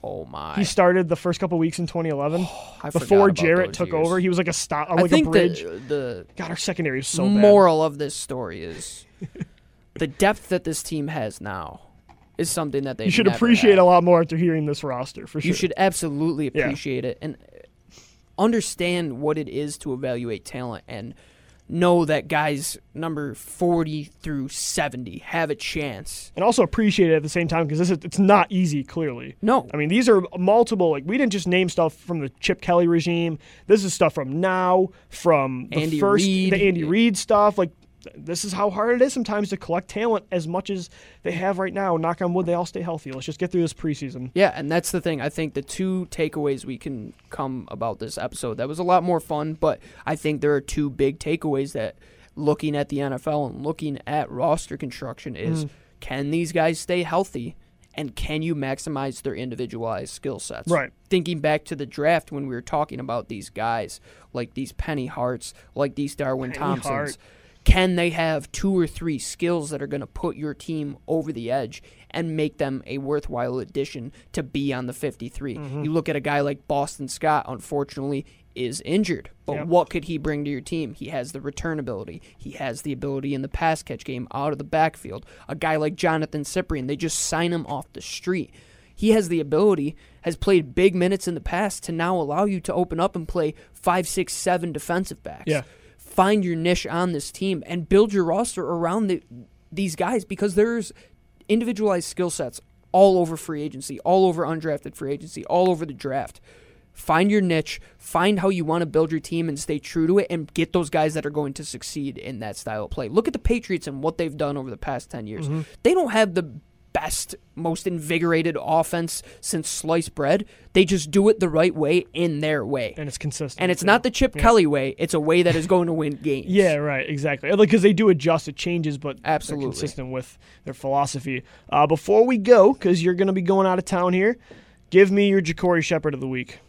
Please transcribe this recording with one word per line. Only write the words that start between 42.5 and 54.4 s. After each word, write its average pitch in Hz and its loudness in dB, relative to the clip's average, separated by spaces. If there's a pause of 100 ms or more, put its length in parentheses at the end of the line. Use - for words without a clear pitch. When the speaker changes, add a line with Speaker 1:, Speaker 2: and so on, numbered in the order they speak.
Speaker 2:
all 170 -2
stay 180 -10
healthy. 160 -8
Let's 131 -10
just 156 -8
get 180 -2
through 180 2
this 165 0
preseason. 131 -8
Speaker 1:
Yeah, 185 4
and 143 -6
that's 170 0
the 175 -2
thing. 156 -4
I 147 -4
think 156 -6
the 139 -4
two 185 -4
takeaways 147 -4
we 127 -8
can 117 -10 (160)
come 131 -6
about 107 -6
this 107 -10
episode, 113 -6
that 120 -4
was 156 -8
a 180 -2
lot 175 4
more 170 0
fun, 156 -4
but 156 0 (260)
I 156 -2
think 151 -2
there 147 4
are 135 0
two 147 -2
big 139 0
takeaways 147 -2
that 110 -6 (400)
looking 147 0
at 143 -2
the 139 -4
N 135 -2
F 131 -6
L 147 0
and 127 -10
looking 151 -6
at 147 -4
roster 151 -2